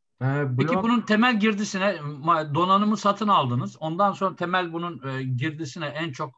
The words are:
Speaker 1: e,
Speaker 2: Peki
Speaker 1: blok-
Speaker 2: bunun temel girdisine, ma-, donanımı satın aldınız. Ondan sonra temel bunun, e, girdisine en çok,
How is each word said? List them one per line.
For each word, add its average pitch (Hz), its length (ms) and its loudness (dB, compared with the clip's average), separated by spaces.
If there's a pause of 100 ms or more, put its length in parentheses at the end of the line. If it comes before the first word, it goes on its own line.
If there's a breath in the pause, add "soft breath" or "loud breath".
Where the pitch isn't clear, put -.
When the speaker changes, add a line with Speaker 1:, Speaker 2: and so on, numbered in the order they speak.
(220)
Speaker 1:
e, 139 220 0 (140)
Speaker 2:
Peki 156 160 2
Speaker 1:
blok- 190 80 2
Speaker 2:
bunun 233 180 2
temel 214 400 2
girdisine, 202 560 0
ma-, 151 580 -2
donanımı 196 420 4
satın 208 320 0
aldınız. 151 520 2
Ondan 170 320 2
sonra 190 240 -2
temel 175 360 0
bunun, 165 360 -6
e, 131 140 -4
girdisine 147 640 -4
en 151 260 -6
çok, 147 260 -8